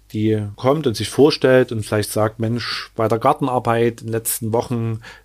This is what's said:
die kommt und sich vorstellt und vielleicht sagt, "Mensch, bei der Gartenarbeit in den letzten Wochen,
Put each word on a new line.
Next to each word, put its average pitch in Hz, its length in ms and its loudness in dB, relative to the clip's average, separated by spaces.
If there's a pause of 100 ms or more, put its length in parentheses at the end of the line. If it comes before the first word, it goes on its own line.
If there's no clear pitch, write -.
(120)
die 107 340 0 (120)
kommt 143 300 0
und 110 100 -2
sich 110 120 -6
vorstellt 131 600 4
und 110 140 -6
vielleicht 107 260 -2
sagt, 110 260 -2
"Mensch, 113 600 -6
bei 113 100 0
der 113 100 0
Gartenarbeit 120 840 0
in 113 60 -12
den 110 40 -8
letzten 113 400 -6
Wochen, 113 480 -2 (260)